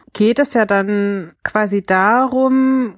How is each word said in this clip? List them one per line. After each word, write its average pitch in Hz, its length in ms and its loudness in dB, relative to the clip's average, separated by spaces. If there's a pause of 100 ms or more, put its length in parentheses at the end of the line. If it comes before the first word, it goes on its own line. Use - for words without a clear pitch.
(120)
geht 220 280 0
es 277 160 0
ja 220 100 2
dann 202 800 -2
quasi 202 400 -2
darum, 254 1160 0